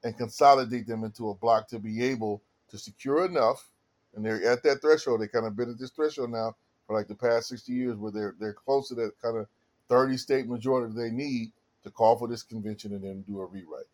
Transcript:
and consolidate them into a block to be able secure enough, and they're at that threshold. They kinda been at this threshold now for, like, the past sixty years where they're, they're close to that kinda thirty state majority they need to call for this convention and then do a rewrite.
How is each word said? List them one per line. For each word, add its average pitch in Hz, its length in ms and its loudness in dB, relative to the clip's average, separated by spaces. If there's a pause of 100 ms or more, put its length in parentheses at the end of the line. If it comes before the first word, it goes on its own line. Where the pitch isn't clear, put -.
and 113 120 -6
consolidate 123 680 4
them 110 160 -6
into 110 280 -6
a 98 40 -6
block 110 320 2
to 113 140 -10
be 110 240 -4
able 110 360 -2 (380)
secure 139 460 -2
enough, 139 460 2 (440)
and 107 100 -8
they're 110 200 0
at 120 180 4
that 139 180 4
threshold. 151 400 4
They 107 80 -2
kinda 113 220 -2
been 117 200 -4
at 117 80 -12
this 127 120 -10
threshold 147 400 -2
now 113 260 -4 (300)
for, 107 100 -2
like, 104 120 -2
the 104 60 -10
past 117 340 0
sixty 123 240 -10
years 123 240 -2
where 104 160 -8
they're, 104 260 -4
they're 104 140 -6
close 135 360 0
to 127 80 -10
that 113 260 -4
kinda 113 240 -4 (420)
thirty 131 280 4
state 135 300 0
majority 120 480 -2
they 117 160 -4
need 120 420 -4 (300)
to 98 80 -16
call 113 260 6
for 117 120 -6
this 117 140 -6
convention 107 520 -10
and 98 100 -8
then 98 180 -10
do 98 180 -8
a 95 60 -8
rewrite. 85 480 -14